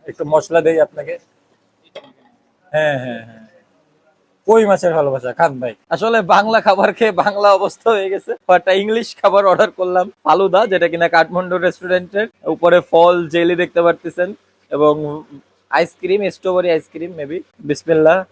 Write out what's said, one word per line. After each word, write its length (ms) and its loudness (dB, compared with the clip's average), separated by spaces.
একটু 140 -10
মশলা 320 0
দেই 200 2
আপনাকে। 280 -12
হ্যাঁ, 300 0
হ্যাঁ, 220 -10
হ্যাঁ, 160 -20
কই 220 4
মাছের 300 0
ভালোবাসা 400 -4
খান 120 2
ভাই। 120 -8
আসলে 240 -2
বাংলা 340 2
খাবার 300 2
খেয়ে 160 0
বাংলা 340 0
অবস্থা 380 -4
হয়ে 180 -4
গেছে। 180 -8
একটা 140 0
ইংলিশ 240 -4
খাবার 300 2
অর্ডার 180 2
করলাম, 260 0
ফালুদা, 360 2
যেটা 200 0
কিনা 240 -2
কাঠমান্ডু 420 0
রেস্টুরেন্টের। 720 -4
উপরে 220 4
ফল, 240 6
জেলি 280 2
দেখতে 240 -2
পারতেছেন 440 -2
এবং 180 4
আইসক্রিম, 440 -2
স্ট্রবেরি 400 -2
আইসক্রিম 440 -10
maybe। 180 -10
বিসমিল্লাহ। 480 2